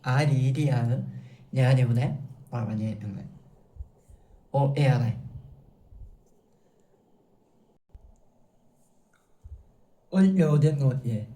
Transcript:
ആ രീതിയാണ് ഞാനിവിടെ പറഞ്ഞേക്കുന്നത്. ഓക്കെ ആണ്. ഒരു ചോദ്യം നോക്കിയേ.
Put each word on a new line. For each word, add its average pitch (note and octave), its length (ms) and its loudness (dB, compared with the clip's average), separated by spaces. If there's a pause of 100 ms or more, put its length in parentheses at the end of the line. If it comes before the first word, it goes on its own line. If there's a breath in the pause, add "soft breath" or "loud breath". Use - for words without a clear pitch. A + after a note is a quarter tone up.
(120)
ആ C3 40 2 (160)
രീതിയാണ് B2+ 640 0 (600 loud breath)
ഞാനിവിടെ B2+ 480 2 (460)
പറഞ്ഞേക്കുന്നത്. G#2+ 800 -6 (1300)
ഓക്കെ C#3+ 200 0 (140)
ആണ്. A#2 140 0 (4000)
ഒരു F#3+ 120 6 (120)
ചോദ്യം D3 420 4
നോക്കിയേ. A#2+ 400 -2 (140)